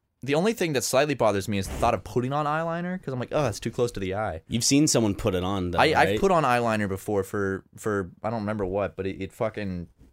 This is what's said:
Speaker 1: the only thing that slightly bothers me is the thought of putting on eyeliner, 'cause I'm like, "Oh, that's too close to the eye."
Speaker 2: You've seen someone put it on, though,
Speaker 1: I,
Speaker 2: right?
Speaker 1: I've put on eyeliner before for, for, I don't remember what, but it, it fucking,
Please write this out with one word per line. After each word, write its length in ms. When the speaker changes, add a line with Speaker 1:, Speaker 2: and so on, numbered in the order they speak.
Speaker 1:
the 120
only 180
thing 200
that 100
slightly 320
bothers 320
me 100
is 100
the 60
thought 220
of 80
putting 280
on 140
eyeliner, 560
'cause 100
I'm 80
like, 120
"Oh, 100
that's 180
too 120
close 220
to 60
the 140
eye." 340
Speaker 2:
You've 160
seen 240
someone 280
put 180
it 100
on, 280
though, 80
Speaker 1:
I, 60
Speaker 2:
right? 100
Speaker 1:
I've 240
put 100
on 140
eyeliner 440
before 360
for, 400
for, 360
I 80
don't 120
remember 220
what, 320
but 120
it, 120
it 140
fucking, 540